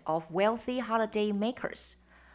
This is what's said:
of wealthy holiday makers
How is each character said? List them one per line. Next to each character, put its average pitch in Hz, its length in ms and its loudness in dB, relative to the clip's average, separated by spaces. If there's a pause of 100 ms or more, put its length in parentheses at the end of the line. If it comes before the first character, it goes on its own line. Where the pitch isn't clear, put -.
of 165 240 -2
wealthy 226 480 2
holiday 220 540 2
makers - 640 -2 (380)